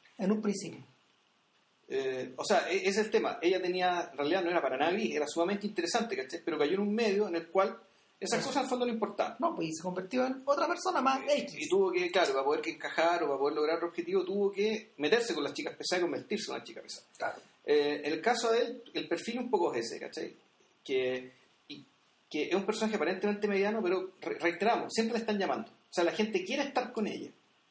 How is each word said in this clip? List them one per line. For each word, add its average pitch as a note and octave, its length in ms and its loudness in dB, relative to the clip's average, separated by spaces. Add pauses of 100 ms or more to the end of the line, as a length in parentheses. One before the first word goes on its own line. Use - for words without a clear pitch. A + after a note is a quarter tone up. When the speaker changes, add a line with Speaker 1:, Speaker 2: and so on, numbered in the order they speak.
(160)
Speaker 1:
en G3 160 0
un G#3+ 80 0
principio. G3 400 -4 (1080)
Speaker 2:
Eh, C3 480 -2
o D3 80 -4
sea, E3+ 260 4
e-, F#3 60 2
ese F#3+ 140 0
es G3 80 2
el G#3+ 120 2
tema. F3+ 320 0
Ella F#3 180 4
tenía, F3+ 520 0
en - 60 -18
realidad D#3 260 2
no E3+ 60 0
era E3+ 120 2
para B2+ 140 0
nada D3+ 160 2
gris, F#3+ 220 0
era D3 120 0
sumamente G3 400 0
interesante, G#3 500 0
¿cachai? C3 280 -6
Pero D#3 140 -2
cayó D3 160 2
en G3 60 2
un G#3 140 0
medio G#3+ 340 2
en E3+ 80 -2
el E3 120 -6
cual G3+ 280 2 (440)
esas G3 180 0
Speaker 1:
Eso. - 100 -2
Speaker 2:
cosas C4 160 2
al B3+ 60 -4
fondo B3 160 0
no A#3+ 60 0
importaban. - 460 -2
Speaker 1:
No, E4 160 0
pues, E3 140 -2
y D#3+ 60 -6
se - 80 -8
convirtió F#3 440 -2
en C4 200 -4
otra D4 200 2
persona E4+ 360 0
más C4 260 4
Speaker 2:
Eh, C#4+ 120 4
Speaker 1:
X. - 180 -6
Speaker 2:
y D4+ 100 -4
tuvo F#3+ 240 4
que, F3+ 180 0
claro, E3+ 220 4
para C3+ 120 0
poder D#3 180 2
que E3 80 -4
encajar E3 520 0
o D#3 40 0
para C#3 120 0
poder D3 180 2
lograr D3+ 200 2
otro E3+ 120 -2
objetivo, E3+ 360 -2
tuvo G3 260 0
que G#3+ 460 -2
meterse E3+ 380 2
con D3+ 100 -2
las C#3 80 -4
chicas - 240 -6
pesadas F3+ 240 -2
y F3 40 2
convertirse C3+ 460 -4
en C3 60 -6
una B2 80 -10
chica - 160 -14
pesada. - 260 -14 (120)
Speaker 1:
Claro. - 220 -6 (260)
Speaker 2:
Eh, D3 380 4
en D3 80 -2
el D#3+ 100 -2
caso A#3+ 300 2
de A#3+ 100 4
él, - 200 -6 (120)
el - 140 -4
perfil A3+ 320 -4
un - 100 -6
poco F3 240 2
es A2+ 120 -2
ese, - 140 -8
¿cachai? - 340 -10 (480)
Que, B2+ 500 -2 (360)
y, C#3+ 160 -14 (460)
que D3+ 180 -2
es F3 60 -2
un G3 100 0
personaje G#3+ 320 -2
aparentemente G3+ 520 0
mediano, G3+ 340 0
pero F3+ 380 -2
re-, - 180 -6
reiteramos, F3 540 2
siempre A3+ 220 2
le A3 60 0
están G#3 180 0
llamando. C3+ 320 0
O - 220 -20
sea, F3 120 4
la E3 80 4
gente G#3 320 0
quiere C4+ 180 0
estar - 300 -2
con G#3+ 140 -2
ella. G2 240 -6 (400)